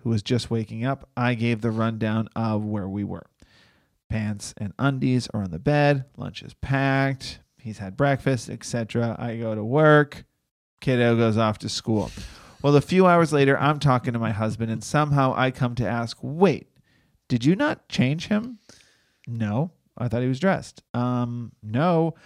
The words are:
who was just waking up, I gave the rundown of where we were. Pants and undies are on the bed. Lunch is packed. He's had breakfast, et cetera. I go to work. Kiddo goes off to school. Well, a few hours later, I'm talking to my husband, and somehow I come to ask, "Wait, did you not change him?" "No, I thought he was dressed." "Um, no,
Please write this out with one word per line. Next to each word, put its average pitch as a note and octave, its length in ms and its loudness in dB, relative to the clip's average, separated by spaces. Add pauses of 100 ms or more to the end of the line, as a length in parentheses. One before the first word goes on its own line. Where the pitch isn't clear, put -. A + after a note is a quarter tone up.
who A#2+ 80 -4
was A2 140 0
just A#2+ 260 -2
waking A2+ 340 -4
up, C3+ 320 -6
I B2 200 0
gave A2+ 260 0
the A2+ 100 0
rundown A2 640 -2
of A2 300 -2
where G#2 240 -4
we G2+ 140 -4
were. F#2 240 -10 (840)
Pants G#2+ 480 -6
and G#2 220 -8
undies C3 540 0
are G#2+ 100 -2
on F2+ 80 -6
the E2 80 -8
bed. C#3+ 460 2 (120)
Lunch - 260 -12
is - 120 -18
packed. C3+ 840 -2 (180)
He's A2+ 220 -14
had F#2+ 180 -10
breakfast, C3+ 520 0
et - 140 -12
cetera. A#2 540 -4
I A#2 200 -6
go A2+ 180 -4
to G#2+ 80 -4
work. D3 640 4 (560)
Kiddo B2 360 4
goes A2+ 200 2
off A2 220 2
to G#2+ 100 -8
school. G#2 420 -4 (500)
Well, C#3+ 140 4
a C#3 60 8
few F#3 260 4
hours E3+ 260 4
later, C#3 260 4
I'm D3 200 2
talking B2+ 340 2
to A#2 60 -4
my A2+ 120 -2
husband, A2 400 -2
and A2 120 -6
somehow C#3+ 520 2
I C3 160 2
come B2 240 -2
to A#2 120 -2
ask, A#2 340 -4
"Wait, D3 460 0 (600)
did A#2 180 0
you F3 100 6
not - 340 -2
change C#3 380 0
him?" A3+ 320 -4 (680)
"No, A#2 440 -2 (260)
I B2 100 -4
thought A2+ 140 -2
he B2+ 60 0
was C3 120 -2
dressed." - 440 -2 (100)
"Um, A#2+ 580 -2 (120)
no, D#3+ 500 0 (120)